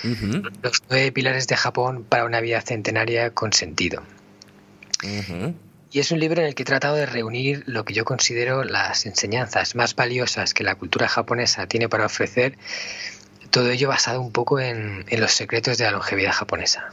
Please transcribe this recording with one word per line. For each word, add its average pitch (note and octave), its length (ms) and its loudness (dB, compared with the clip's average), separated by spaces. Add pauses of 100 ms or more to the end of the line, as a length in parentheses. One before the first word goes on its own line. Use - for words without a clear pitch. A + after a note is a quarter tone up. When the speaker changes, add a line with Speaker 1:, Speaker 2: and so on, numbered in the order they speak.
Speaker 1:
Ujú. A2+ 380 0 (180)
Speaker 2:
los - 280 0
nueve C3 220 4
pilares C3 360 0
de B2+ 100 2
Japón B2+ 500 0
para A#2+ 180 4
una A#2 160 2
vida A2+ 200 0
centenaria A2+ 680 0
con A2 220 -2
sentido. E2 500 0 (1000)
Speaker 1:
Ujú. G2+ 500 -4 (380)
Speaker 2:
Y C#3 80 2
es C#3+ 120 0
un E3 80 2
libro D#3+ 220 2
en D#3+ 60 4
el C#3+ 80 -4
que C3+ 80 -6
he - 20 -4
tratado C#3+ 300 2
de D3 100 2
reunir B2 600 -2
lo A2+ 180 -4
que G#2 80 -8
yo G#2+ 100 0
considero B2 600 0
las G2+ 420 -2
enseñanzas G#2+ 720 0
más A#2+ 200 0
valiosas B2 580 0
que A2 100 0
la G2 120 2
cultura G2 320 0
japonesa A#2 600 0
tiene A#2 200 0
para G#2+ 180 2
ofrecer, B2 520 0 (920)
todo B2 180 4
ello B2+ 200 2
basado B2 320 2
un A#2+ 100 -4
poco B2 280 2
en, G#2+ 480 -4
en A2+ 140 0
los G#2 120 4
secretos A2+ 440 0
de A#2 80 2
la G#2 60 4
longevidad G2 400 0
japonesa. - 600 -2